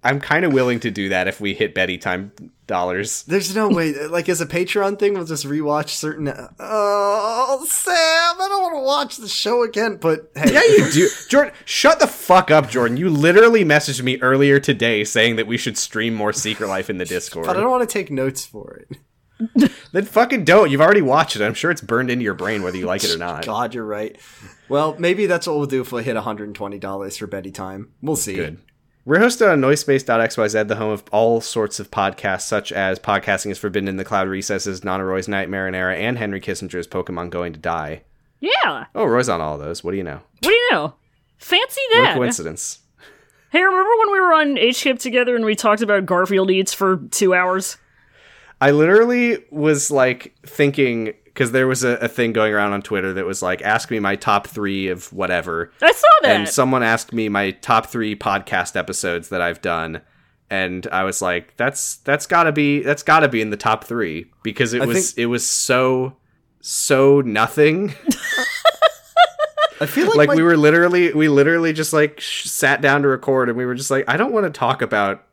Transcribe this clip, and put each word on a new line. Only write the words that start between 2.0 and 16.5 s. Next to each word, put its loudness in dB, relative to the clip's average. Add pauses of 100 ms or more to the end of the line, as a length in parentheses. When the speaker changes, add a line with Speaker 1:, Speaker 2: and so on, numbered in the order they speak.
Speaker 1:
dollars. -4
Speaker 2:
There's -4
no 0
way. 0 (160)
Like, -4
as 0
a -4
Patreon -2
thing, 2
we'll -6
just -6
rewatch -2
certain, -6
uh, -8 (100)
oh, -2
Sam, -2
I 2
don't -2
wanna -4
watch -2
the -14
show -2
again, -4
but -2
hey. 0
Speaker 1:
Yeah, 6
you 6
do. 4 (200)
Jordan, 2 (140)
shut 2
the 4
fuck 4
up, 6
Jordan. 0
You 0
literally 6
messaged 2
me -2
earlier 6
today 0
saying 2
that -2
we -2
should -6
stream -4
more -2
Secret -4